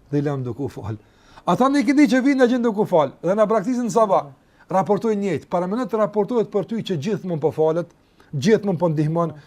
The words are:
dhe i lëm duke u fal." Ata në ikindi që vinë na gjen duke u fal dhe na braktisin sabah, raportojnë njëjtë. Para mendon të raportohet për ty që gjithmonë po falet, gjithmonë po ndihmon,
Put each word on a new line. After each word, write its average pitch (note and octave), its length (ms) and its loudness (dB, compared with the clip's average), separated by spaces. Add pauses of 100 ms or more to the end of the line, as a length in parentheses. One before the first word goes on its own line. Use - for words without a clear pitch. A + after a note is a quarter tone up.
(100)
dhe C#3+ 80 0
i D3 40 0
lëm C#3+ 220 -4
duke B2 180 -8
u C3 60 -4
fal." G#2+ 280 -10 (500)
Ata F3+ 220 2
në C#4+ 140 2
ikindi C#4 240 4
që A#3+ 160 2
vinë C#4 140 2
na C4 100 4
gjen A#3+ 160 2
duke A3 180 0
u G#3 40 2
fal D3 280 2 (100)
dhe E3+ 120 0
na G#3+ 120 2
braktisin A3+ 440 -2
sabah, F3+ 360 2 (440)
raportojnë G3+ 500 0
njëjtë. F#3 280 -2
Para F3+ 180 -2
mendon A3 220 -4
të A3+ 100 -4
raportohet G#3+ 520 0
për G3+ 140 -2
ty A3+ 120 -6
që F#3 220 -4
gjithmonë F3 420 -4
po D3+ 100 0
falet, D#3+ 360 0 (460)
gjithmonë G3+ 460 0
po F3 100 0
ndihmon, D#3 440 -2 (140)